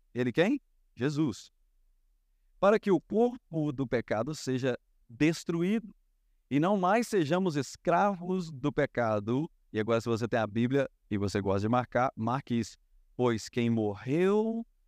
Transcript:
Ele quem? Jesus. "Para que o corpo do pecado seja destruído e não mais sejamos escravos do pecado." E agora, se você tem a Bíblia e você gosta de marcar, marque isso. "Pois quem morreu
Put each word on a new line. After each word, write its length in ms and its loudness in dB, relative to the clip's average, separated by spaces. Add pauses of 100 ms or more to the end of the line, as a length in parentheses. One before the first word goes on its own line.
(120)
Ele 180 0
quem? 300 2 (340)
Jesus. 560 -2 (1080)
"Para 200 4
que 120 -2
o 100 4
corpo 720 -2
do 140 -4
pecado 480 -2
seja 440 -2 (300)
destruído 840 -2 (580)
e 60 4
não 180 2
mais 300 2
sejamos 480 0
escravos 960 -2
do 220 -4
pecado." 760 0 (240)
E 60 -4
agora, 220 2
se 80 -6
você 180 0
tem 140 0
a 80 0
Bíblia 420 0 (180)
e 80 -2
você 240 0
gosta 200 0
de 80 0
marcar, 480 0
marque 400 -4
isso. 200 -4 (400)
"Pois 320 0
quem 220 0
morreu 960 0 (220)